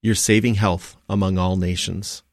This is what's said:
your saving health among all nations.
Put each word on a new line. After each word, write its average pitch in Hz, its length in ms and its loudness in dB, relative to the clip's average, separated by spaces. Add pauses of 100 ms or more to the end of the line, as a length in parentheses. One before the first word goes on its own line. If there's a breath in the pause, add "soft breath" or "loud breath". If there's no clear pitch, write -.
your 110 140 2
saving 110 400 2
health 98 420 -2 (100)
among 95 300 0
all 92 180 0
nations. 90 760 -6